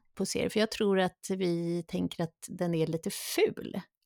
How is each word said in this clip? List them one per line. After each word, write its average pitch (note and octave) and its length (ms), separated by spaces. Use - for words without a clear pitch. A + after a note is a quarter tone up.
på F#3+ 100
serier, - 240
för G#3+ 100
jag A3 120
tror G3 280
att - 300
vi E3+ 580
tänker F3 360
att - 240
den F3 280
är D#3+ 120
lite D#3+ 220
ful, - 720